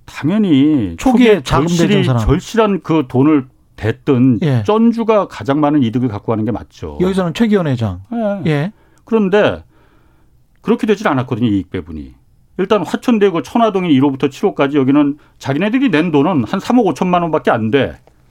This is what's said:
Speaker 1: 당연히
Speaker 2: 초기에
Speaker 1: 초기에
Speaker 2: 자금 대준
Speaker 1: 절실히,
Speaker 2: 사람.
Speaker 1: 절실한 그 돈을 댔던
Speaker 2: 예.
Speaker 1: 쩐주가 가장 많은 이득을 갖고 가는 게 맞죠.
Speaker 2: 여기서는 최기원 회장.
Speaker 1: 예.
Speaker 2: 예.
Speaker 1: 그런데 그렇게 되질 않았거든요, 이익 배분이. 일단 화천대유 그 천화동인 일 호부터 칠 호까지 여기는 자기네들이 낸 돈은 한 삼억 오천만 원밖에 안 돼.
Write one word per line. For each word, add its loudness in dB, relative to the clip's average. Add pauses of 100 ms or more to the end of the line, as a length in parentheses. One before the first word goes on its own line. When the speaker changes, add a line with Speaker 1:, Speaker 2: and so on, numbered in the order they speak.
Speaker 1:
당연히 0
Speaker 2:
초기에 4
Speaker 1:
초기에 4
Speaker 2:
자금 0
대준 0
Speaker 1:
절실히, 2
Speaker 2:
사람. 0
Speaker 1:
절실한 0
그 0
돈을 2 (300)
댔던 0
Speaker 2:
예. 0
Speaker 1:
쩐주가 2
가장 -4
많은 2
이득을 -2
갖고 -6
가는 -2
게 -4
맞죠. -12
Speaker 2:
여기서는 -2
최기원 0
회장. -4 (120)
Speaker 1:
예. -4
Speaker 2:
예. -2 (340)
Speaker 1:
그런데 0 (960)
그렇게 -2
되질 -2
않았거든요, -2
이익 -2
배분이. -12 (440)
일단 0
화천대유 0
그 -2
천화동인 -2
일 4
호부터 0
칠 -8
호까지 0
여기는 2 (220)
자기네들이 -2
낸 0
돈은 2
한 -4
삼억 0
오천만 0
원밖에 -2
안 0
돼. 0 (340)